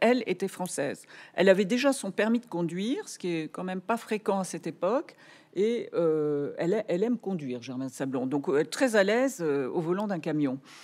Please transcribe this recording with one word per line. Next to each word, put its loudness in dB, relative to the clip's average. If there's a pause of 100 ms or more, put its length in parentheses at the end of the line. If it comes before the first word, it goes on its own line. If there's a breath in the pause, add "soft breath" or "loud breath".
elles, 4
étaient -2
françaises. -6 (280 loud breath)
Elle 4
avait 8
déjà 2
son -6
permis 2
de -20
conduire, -2
ce -14
qui -4
est -4
quand -10
même -4
pas -2
fréquent -2
à -2
cette -8
époque. -2 (400 loud breath)
Et, 0
euh, 0
elle, 0
elle 2
aime 0
conduire, -6
Germaine -6
Sablon. -4
Donc, -2
euh, 4
très 0
à 6
l'aise, 2
euh, 0
au -2
volant -2
d'un -2
camion. 0 (240 loud breath)